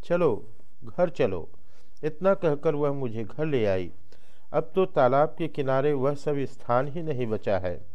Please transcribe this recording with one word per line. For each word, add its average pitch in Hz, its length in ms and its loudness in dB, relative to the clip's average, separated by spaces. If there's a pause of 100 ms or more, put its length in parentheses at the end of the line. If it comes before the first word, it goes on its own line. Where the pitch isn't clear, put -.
चलो, 175 460 2 (340)
घर 175 260 0
चलो।" 101 400 0 (540)
इतना 156 300 2
कहकर 147 420 0
वह 147 160 2
मुझे 120 320 -2
घर 147 220 -2
ले 135 200 2
आई। 95 260 0 (600)
अब 160 220 0
तो 185 100 4
तालाब 143 520 4
के 165 100 -2
किनारे 135 460 2
वह 139 220 2
सब 143 240 -2
स्थान 127 480 0
ही 151 160 -4
नहीं 127 240 -2
बचा 107 300 0
है 90 380 -2